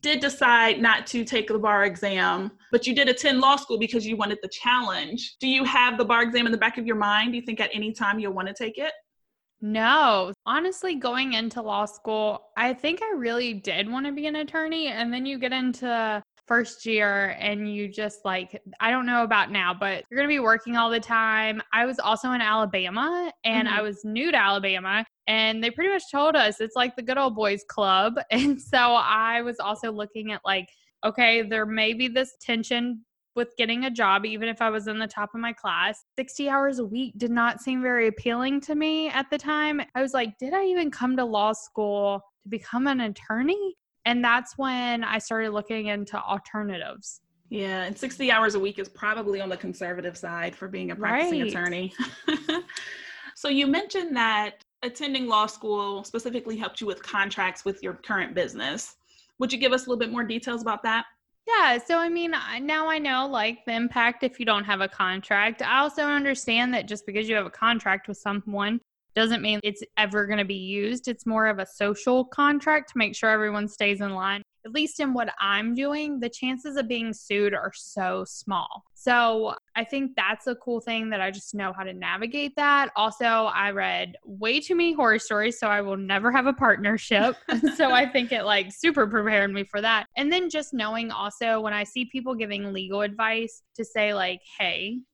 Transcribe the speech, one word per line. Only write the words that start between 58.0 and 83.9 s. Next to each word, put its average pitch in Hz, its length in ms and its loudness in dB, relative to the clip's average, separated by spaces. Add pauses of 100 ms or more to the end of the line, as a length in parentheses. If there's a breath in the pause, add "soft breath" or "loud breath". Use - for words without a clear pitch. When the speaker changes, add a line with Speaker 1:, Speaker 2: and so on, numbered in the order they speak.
Speaker 1:
business. 135 600 -4 (420 soft breath)
Would 254 120 0
you 262 60 -2
give 247 140 2
us 254 140 0
a 254 40 -12
little 240 100 -2
bit 226 120 -2
more 240 120 -4
details 226 380 -6
about 220 220 -4
that? 226 220 0 (420)
Speaker 2:
Yeah, 339 320 4
so 339 180 0
I 330 100 2
mean, 339 280 -2
I, 226 240 -4
now 311 280 0
I 311 120 0
know, 269 280 0
like, 233 380 -2
the 233 80 -4
impact 240 500 2
if 254 160 -2
you 247 60 -4
don't 208 200 2
have 202 160 0
a 196 60 0
contract. 202 760 0
I 247 160 2
also 294 240 0
understand 269 720 0
that 196 120 -2
just 208 200 -8
because 214 200 -2
you 220 80 0
have 202 120 0
a - 40 -12
contract 214 560 0
with 202 100 -8
someone 202 640 -2 (360)
doesn't 226 260 2
mean 208 220 0
it's 208 180 -4 (160)
ever 208 300 2
gonna 208 180 0
be 196 80 -6
used. 202 540 -4
It's 240 180 -6
more 220 220 2
of 214 100 2
a 185 80 -4
social 208 580 2
contract 285 680 2
to - 60 -4
make 220 180 0
sure 226 140 2
everyone 214 380 2
stays 202 340 0
in 196 120 -4
line, 196 300 -4 (220)
at 226 80 -14
least 311 260 -2
in 277 140 0
what 240 260 -2
I'm 202 340 0
doing, 285 460 -2
the 240 100 -4
chances 262 480 -6
of 254 100 -2
being 226 260 -4
sued 202 400 0
are 196 200 -4
so 185 540 -4
small. - 560 -6 (100)
So 226 640 2 (200)
I 233 80 -2
think 269 320 -4
that's 214 320 -2
a 247 80 -2
cool 240 240 -4
thing 220 300 -4
that 202 120 -2
I 190 100 -2
just 196 240 -12
know 196 180 -4
how 190 100 -10
to 190 100 -10
navigate 226 640 -6
that. 285 380 4
Also, 214 300 0
I 220 460 2
read 185 520 -2